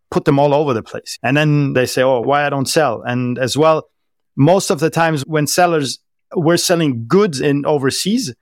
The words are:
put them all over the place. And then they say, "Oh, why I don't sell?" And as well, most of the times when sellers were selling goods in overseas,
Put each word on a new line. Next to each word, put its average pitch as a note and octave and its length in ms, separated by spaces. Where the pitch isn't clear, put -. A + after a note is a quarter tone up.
put F3 120
them C#3+ 140
all C#3+ 160
over C#3+ 180
the G#2+ 120
place. - 380
And B2+ 140
then D3 360
they B2+ 140
say, C3 160
"Oh, B2+ 180
why C#3 260
I C#3+ 40
don't C#3 180
sell?" C3+ 340
And B2 360
as B2 180
well, D#3 320
most F3 340
of E3+ 80
the D#3 120
times D#3+ 360
when D3+ 200
sellers E3 520
were E3+ 200
selling D3 520
goods E3 320
in C#3+ 260
overseas, D3+ 760